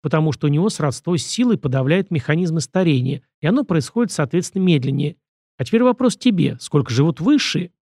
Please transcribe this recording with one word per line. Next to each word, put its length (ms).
Потому 320
что 140
у 20
него 200
сродство 480
с 80
силой 320
подавляет 540
механизмы 500
старения, 600
и 60
оно 160
происходит, 480
соответственно, 520
медленнее. 540
А 80
теперь 180
вопрос 340
тебе. 420
Сколько 320
живут 300
высшие? 500